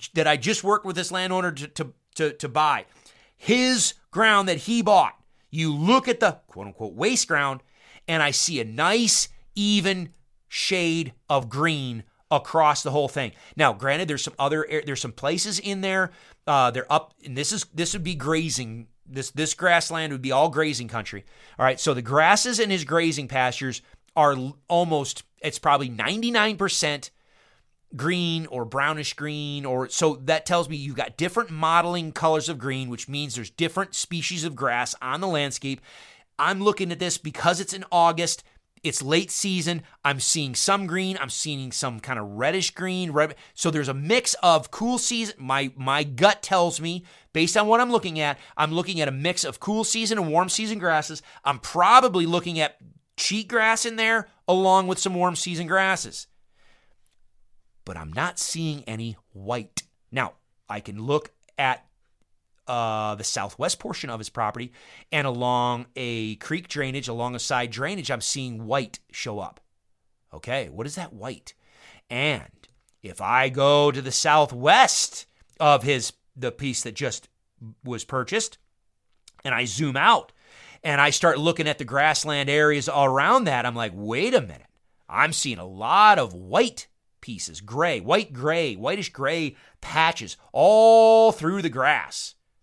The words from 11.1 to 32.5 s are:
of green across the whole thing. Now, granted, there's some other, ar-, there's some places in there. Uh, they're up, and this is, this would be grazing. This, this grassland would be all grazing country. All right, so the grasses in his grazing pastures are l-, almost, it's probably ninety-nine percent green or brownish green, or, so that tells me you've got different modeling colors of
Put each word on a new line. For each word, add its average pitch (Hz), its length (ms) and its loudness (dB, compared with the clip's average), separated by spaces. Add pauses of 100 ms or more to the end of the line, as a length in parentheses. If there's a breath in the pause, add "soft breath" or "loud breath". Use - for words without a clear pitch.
of 131 220 0
green 135 540 -2 (260)
across 151 540 2
the 143 80 -4
whole 143 160 2
thing. 131 240 -6 (240 loud breath)
Now, 143 180 6
granted, 139 340 -2
there's 147 160 -4
some - 140 -10
other, 147 340 0
ar-, 151 140 -4
there's 139 160 -6
some 123 100 -8
places 175 480 -2
in 196 220 -6
there. 190 300 0 (340 soft breath)
Uh, 135 260 4
they're 127 200 -6
up, 156 220 0 (120)
and 135 100 -10
this 143 160 -4
is, 214 220 -4
this 165 200 -4
would 185 100 -6
be 170 120 -4
grazing. 131 720 -2 (180)
This, 131 260 -10
this 151 240 -2
grassland 165 580 2
would 131 80 -8
be 131 100 -4
all 143 180 4
grazing 143 380 -2
country. 107 380 -10 (320 soft breath)
All 123 80 4
right, 131 140 4
so 156 140 0
the 127 80 -2
grasses 170 580 4
in 214 100 0
his 185 140 -2
grazing 151 440 0
pastures 127 540 -2 (340 soft breath)
are 147 180 4
l-, 131 240 -6 (100)
almost, 165 560 0 (180)
it's 151 180 -6
probably 143 300 2
ninety-nine 214 680 0
percent 151 540 -2 (840)
green 165 520 -2
or 120 180 -6
brownish 143 480 -2
green, 147 520 -8
or, 127 240 -4
so 156 260 2 (100)
that 156 200 0
tells 175 240 0
me 156 60 -6
you've 139 200 -8
got 117 220 -6
different 180 320 -2
modeling 165 640 2
colors 156 380 2
of 151 100 -6